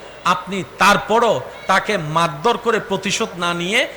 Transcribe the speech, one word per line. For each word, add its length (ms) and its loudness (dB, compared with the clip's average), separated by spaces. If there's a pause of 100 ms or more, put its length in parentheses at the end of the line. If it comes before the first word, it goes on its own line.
(240)
আপনি 400 0 (140)
তারপরও 640 4 (260)
তাকে 320 2
মারধর 580 0
করে 240 0
প্রতিশোধ 560 -2
না 180 0
নিয়ে 420 0